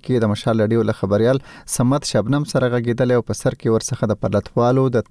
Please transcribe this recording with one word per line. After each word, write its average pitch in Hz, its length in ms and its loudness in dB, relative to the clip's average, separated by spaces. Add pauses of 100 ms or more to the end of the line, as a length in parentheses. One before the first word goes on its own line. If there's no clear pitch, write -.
کې 120 200 0
د 104 80 2
مشال 113 320 0
راډیو 110 240 2
له 107 120 -4
خبریال 110 400 2 (340)
سمت 135 360 0
شبنم 135 420 -2
سره 127 200 0
غږېدلی 120 480 0
او - 80 -4
په 110 140 -6
سر 127 180 -2
کې 113 160 0
ورڅخه 113 360 -2
د - 120 -4
پرلتوالو 120 720 0
د 107 140 0